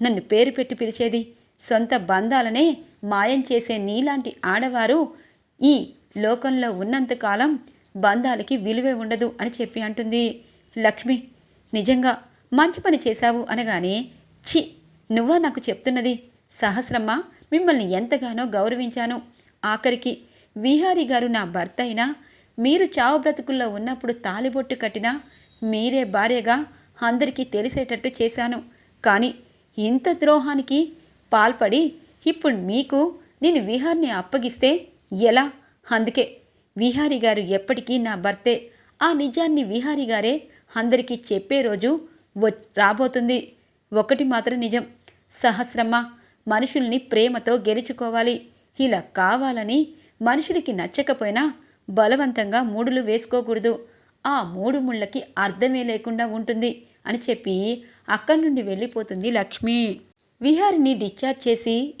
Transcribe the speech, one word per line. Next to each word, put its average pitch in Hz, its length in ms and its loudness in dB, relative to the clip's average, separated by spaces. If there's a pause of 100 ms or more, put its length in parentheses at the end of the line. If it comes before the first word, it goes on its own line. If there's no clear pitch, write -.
నన్ను 226 180 2
పేరు 233 300 4
పెట్టి 254 240 -4
పిలిచేది? 226 580 -4 (260)
సొంత 233 380 0
బంధాలనే 233 840 2 (260)
మాయం 208 480 0
చేసే 233 260 0
నీలాంటి 240 640 -2
ఆడవారు 240 680 0 (500)
ఈ 269 280 4 (260)
లోకంలో 240 560 0
ఉన్నంతకాలం 233 840 0 (380)
బంధాలకి 214 600 0
విలువే 226 360 0
ఉండదు 226 480 -2
అని 233 100 -4 (100)
చెప్పి 226 200 -6
అంటుంది. 226 640 -2 (340)
లక్ష్మి, 226 500 0 (460)
నిజంగా 254 480 2 (300)
మంచి 311 280 4
పని 311 280 2
చేశావు 233 420 2
అనగానే, 214 560 -2 (440)
ఛీ, - 200 2 (420)
నువ్వా 233 260 2
నాకు 277 300 0
చెప్తున్నది? 247 540 -2 (280)
సహస్రమ్మ, 233 720 -2 (300)
మిమ్మల్ని 302 400 2
ఎంతగానో 233 520 -2
గౌరవించాను. 233 800 -4 (420)
ఆఖరికి 240 560 -2 (360)
విహారి 302 480 2
గారు 240 220 0
నా 226 180 -2
భర్త 175 360 -6
అయినా, 247 340 -2 (440)
మీరు 294 260 4
చావు 277 340 2
బ్రతుకుల్లో 262 500 -2
ఉన్నప్పుడు 233 440 -6
తాలిబొట్టు 240 640 -4
కట్టినా, 226 460 -4 (420)
మీరే 226 420 0
భార్యగా 233 640 0 (360)
అందరికీ 247 420 0
తెలిసేటట్టు 240 640 -4 (120)
చేశాను. 233 400 -2 (420)
కానీ 214 300 4 (440)
ఇంత 247 340 2
ద్రోహానికి 294 800 2 (400)
పాల్పడి 233 600 4 (340)
ఇప్పుడు 320 280 2
మీకు 269 600 0 (280)
నేను 302 240 2
విహార్ని 285 440 0
అప్పగిస్తే 247 760 -2 (360)
ఎలా? 254 300 4 (380)
అందుకే 226 460 0 (400)
విహారి 247 440 0
గారు 214 200 2
ఎప్పటికీ 208 580 -2
నా 226 160 -2
భర్తే. 202 560 -2 (320)
ఆ 330 100 4
నిజాన్ని 302 520 0
విహారి 254 420 -2
గారే 226 360 0 (340)
అందరికీ 240 440 0 (120)
చెప్పే 233 300 0
రోజు 233 380 0 (360)
వచ్-, 214 420 -2
రాబోతుంది. 240 760 2 (400)
ఒకటి 220 320 2
మాత్రం 247 360 -2
నిజం 233 260 -2 (440)
సహస్రమ్మ, 233 800 0 (380)
మనుషుల్ని 247 500 0
ప్రేమతో 233 560 2
గెలుచుకోవాలి. 233 920 -2 (340)
ఇలా 233 200 2
కావాలని 240 880 0 (340)
మనుషులకి 285 500 0
నచ్చకపోయినా 208 800 -2 (360)
బలవంతంగా 226 720 2
మూడులు 240 380 -2
వేసుకోకూడదు. 226 840 -2 (400)
ఆ 269 160 0
మూడు 190 360 -2
ముళ్ళకి 240 440 -4 (160)
అర్థమే 240 440 0
లేకుండా 226 440 -4
ఉంటుంది 226 600 -4 (200)
అని 226 120 -2 (120)
చెప్పి 214 520 -2 (260)
అక్కడి 302 320 2
నుండి 285 220 2
వెళ్ళిపోతుంది 202 680 -4
లక్ష్మి. 226 720 -2 (420)
విహారిని 311 520 4
డిశ్చార్జ్ 247 540 -4
చేసి 233 520 0